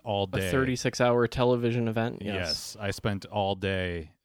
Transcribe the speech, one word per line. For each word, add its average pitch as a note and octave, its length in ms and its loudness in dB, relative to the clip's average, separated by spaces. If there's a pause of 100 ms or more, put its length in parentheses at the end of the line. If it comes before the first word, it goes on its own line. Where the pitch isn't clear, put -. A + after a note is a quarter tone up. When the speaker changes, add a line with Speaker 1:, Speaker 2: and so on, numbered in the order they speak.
Speaker 1:
all G2+ 280 0
Speaker 2:
A - 60 -2
Speaker 1:
day F#2+ 120 0
Speaker 2:
thirty-six C3 500 0
hour A#2+ 260 4
television A#2+ 640 2
event? A2+ 340 -2
Yes. G2+ 120 -4
Speaker 1:
Yes, F#2+ 460 -4
I G2+ 100 -2
spent G2 360 -2
all G2+ 280 0
day F#2 580 -2 (120)